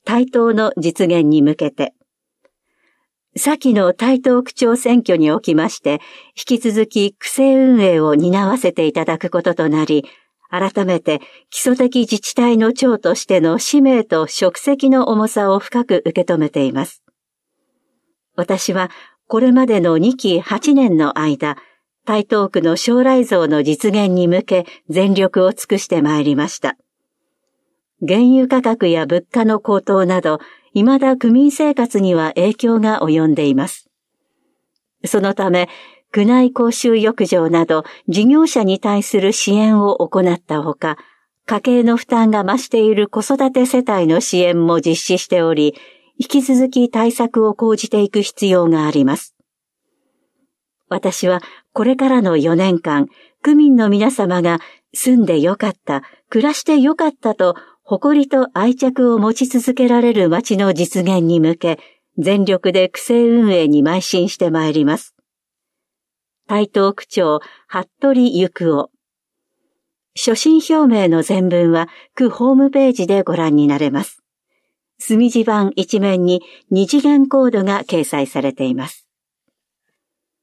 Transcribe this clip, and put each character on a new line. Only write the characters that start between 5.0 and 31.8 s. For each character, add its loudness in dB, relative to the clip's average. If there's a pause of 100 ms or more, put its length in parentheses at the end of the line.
挙 0
に 2
お 0
き -2
ま 0
し -14
て、 -4 (360)
引 -2
き -
続 -2
き -2
区 -18
政 2
運 4
営 4
を 2
担 0
わ -2
せ -2
て 0
い -4
た -2
だ -4
く -8
こ -2
と -2
と -2
な 0
り、 -2 (500)
改 -4
め -2
て -4 (260)
基 -16
礎 0
的 0
自 -2
治 -12
体 2
の 2
長 0
と -2
し -10
て 2
の 0
使 0
命 2
と -2
職 -4
責 0
の 0
重 0
さ -2
を 2
深 -6
く 0
受 -2
け -4
止 0
め -2
て -2
い -4
ま -6
す。 -20 (1300)
私 -4
は -4 (380)
こ -2
れ 4
ま 4
で 0
の 2
二 2
期 -2
八 -2
年 4
の 0
間、 -4 (480)
台 -2
東 0
区 -2
の 0
将 0
来 2
像 0
の 0
実 -2
現 0
に 0
向 0
け -2 (240)
全 0
力 2
を 0
尽 -16
く 0
し -12
て 0
ま 0
い 0
り 0
ま -2
し -14
た。 -6 (1300)
原 -4
油 4
価 0
格 -2
や -2
物 -2
価 0
の 0
高 -2
騰 0
な -2
ど、 -2 (360)
未 2
だ 0
区 0
民 4
生 -2
活 -2